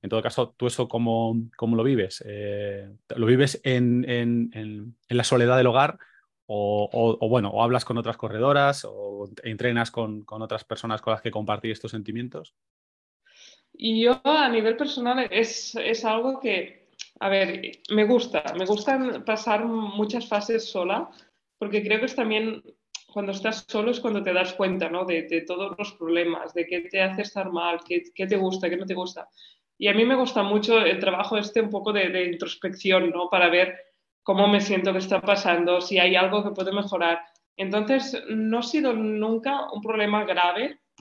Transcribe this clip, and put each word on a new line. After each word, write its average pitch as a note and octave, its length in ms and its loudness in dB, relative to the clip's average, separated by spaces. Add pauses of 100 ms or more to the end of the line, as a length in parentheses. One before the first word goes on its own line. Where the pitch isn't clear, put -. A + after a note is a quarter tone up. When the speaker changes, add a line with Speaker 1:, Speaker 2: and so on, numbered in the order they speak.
Speaker 1:
En - 80 -10
todo A2+ 120 0
caso, A#2 360 -2
¿tú B2 100 0
eso A#2+ 200 -2
cómo, A2+ 480 -2 (220)
cómo A#2 180 0
lo A2+ 80 2
vives? A#2 420 0
Eh, G2+ 640 -8 (200)
¿lo A#2 160 -2
vives C3 380 6
en, B2 460 2
en, A#2+ 440 0
en, G#2+ 440 -12 (100)
en B2 100 0
la A#2+ 80 4
soledad B2 320 4
del B2+ 100 8
hogar C3 320 4 (480)
o, G#2 440 -2
o, A2+ 280 4
o, A2 100 0
bueno, A2 200 2
o G#2+ 120 0
hablas A#2+ 240 2
con A#2 120 -4
otras A2+ 200 -4
corredoras C#3 720 2
o G2+ 400 -10 (140)
entrenas A#2 480 0
con, G#2+ 320 -6
con G#2+ 180 -12
otras A2 220 -8
personas A2 380 -6
con A2+ 100 -2
las G#2+ 100 -2
que A#2 80 -6
compartir G#2+ 420 -4
estos A2 200 -10
sentimientos? A#2 640 -10 (1160)
Speaker 2:
Y A3 300 0
yo B3 200 4
a C#4+ 260 4
nivel A3+ 280 2
personal B3+ 520 -2
es, A3+ 460 -2
es A3+ 300 -2
algo A#3+ 340 -2
que, G3 480 -4 (320)
a G3 100 0
ver, F#3+ 500 0 (100)
me G#3+ 160 4
gusta, A#3+ 380 2 (140)
me F#3 80 -2
gusta A3+ 600 -2
pasar A3 400 0
muchas G#3+ 600 -4
fases A3 420 -2
sola, G3 400 -2 (480)
porque G#3 260 -4
creo G#3+ 160 0
que B3 60 -2
es B3+ 100 -4
también A3 480 -2 (500)
cuando G3 200 -4
estás A3 340 -4
solo A3 240 0
es A#3+ 80 -2
cuando G#3 240 -2
te F3+ 100 0
das F3+ 200 0
cuenta, F#3 360 -2
¿no? F3 140 -4
de, E3+ 200 -2
de E3 180 -2
todos F3+ 360 -6
los G#3 160 -10
problemas, E3+ 600 -2
de E3+ 120 -2
qué F3 160 -6
te F#3+ 200 -2
hace F#3+ 220 -2
estar F#3+ 280 -6
mal, E3+ 340 -2
qué, F3 180 -2 (120)
qué F#3+ 100 -4
te G3 120 2
gusta, F#3+ 320 -2
qué F3+ 80 -2
no G3 80 -6
te F#3+ 80 -6
gusta. F3+ 340 -10 (500)
Y G3+ 120 0
a G3 40 4
mí A3 120 6
me C4 100 4
gusta B3 280 2
mucho G#3+ 360 4
el F#3+ 200 2
trabajo F#3+ 380 0
este G#3 240 0
un G#3 80 0
poco G3+ 240 -4
de, F#3+ 160 2
de F3+ 160 0
introspección, F#3 840 0
¿no? F3 180 -2
Para F3+ 200 6
ver F3+ 260 4 (520)
cómo G3+ 220 4
me G3+ 100 6
siento, F#3+ 320 0
qué F#3 60 2
está F#3+ 240 0
pasando, F3+ 580 2
si F3+ 200 0
hay F3+ 180 6
algo G3 260 2
que G3+ 80 -4
puedo F#3+ 220 -4
mejorar. F3 480 0 (340)
Entonces, G#3+ 720 -2
no A3 320 -2
ha A#3+ 40 -2
sido C4+ 280 0
nunca A3 800 -2
un G#3+ 100 -8
problema G#3 440 0
grave F3+ 560 0 (200)